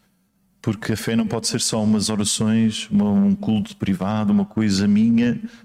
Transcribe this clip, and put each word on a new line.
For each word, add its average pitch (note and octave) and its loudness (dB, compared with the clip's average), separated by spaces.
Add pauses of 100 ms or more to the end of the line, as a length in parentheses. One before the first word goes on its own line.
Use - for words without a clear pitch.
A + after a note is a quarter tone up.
(600)
Porque A2 -4
a - -4
fé A#2 -4
não A2+ 2
pode A2 -4
ser A#2 -4
só A2+ -2
umas G#2 0
orações, A2 0
uma, G3+ 2
um G2+ 4
culto G#2+ -2
privado, G2+ -2
uma G2+ 4
coisa G2+ 0
minha, A#2 2 (240)